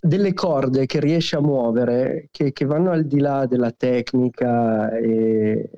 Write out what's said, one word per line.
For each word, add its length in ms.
delle 280
corde 520
che 140
riesci 360
a 40
muovere 880
che, 220
che 140
vanno 260
al 140
di 140
là 260
della 260
tecnica 1200
e 880